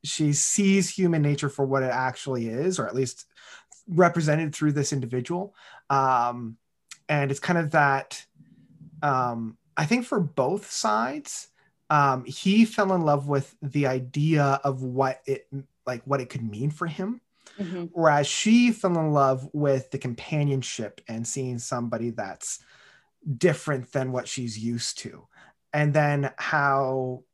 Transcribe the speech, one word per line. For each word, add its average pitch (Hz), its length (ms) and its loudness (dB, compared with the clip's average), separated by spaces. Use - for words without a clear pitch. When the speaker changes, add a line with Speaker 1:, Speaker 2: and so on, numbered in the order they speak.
Speaker 1:
she 147 280 0
sees 190 560 2
human 170 320 2
nature 147 300 0
for 139 160 0
what 135 160 0
it 127 100 0
actually 127 560 -4
is, 160 300 -2
or 117 80 -2
at 90 80 -8
least 131 320 -4
represented 160 640 2
through 151 180 0
this 139 220 0
individual. 131 600 -4
Um, 120 680 2
and 143 220 0
it's 139 100 -4
kind 175 180 0
of 156 140 -2
that, 139 520 2
um, 120 560 -2
I 151 100 0
think 240 200 0
for 233 140 0
both 151 500 -2
sides, 240 760 -4
um, 139 340 4
he 196 400 4
fell 202 300 2
in 175 80 2
love 143 260 2
with 139 320 0
the 143 260 0
idea 139 760 2
of 131 180 -2
what 131 440 -2
it, 135 200 -4
like, 123 180 -6
what 135 160 -2
it 120 100 -10
could 120 180 -8
mean 113 220 -4
for 170 160 -6
him. 190 340 -8
Speaker 2:
Mm-hmm. 175 340 -8
Speaker 1:
Whereas 151 340 4
she 233 460 6
fell 180 260 0
in 156 140 2
love 135 400 2
with 143 380 0
the 139 80 -6
companionship 135 1080 -4
and 113 180 -8
seeing 127 320 -6
somebody 117 520 -6
that's 104 500 -10
different 147 560 -2
than 131 200 -2
what 127 160 -4
she's 117 300 -8
used 117 420 -6
to. - 260 -16
And 147 180 2
then 147 460 2
how 131 960 0